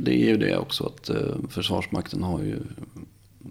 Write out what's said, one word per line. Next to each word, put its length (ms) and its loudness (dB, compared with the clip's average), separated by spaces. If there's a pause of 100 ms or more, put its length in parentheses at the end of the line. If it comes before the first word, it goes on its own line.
det 80 4
är 160 6
ju 100 6
det 200 4
också, 280 -2
att, 240 -8
eh, 260 0 (140)
Försvarsmakten 760 -2
har 200 -2
ju 160 -4 (920)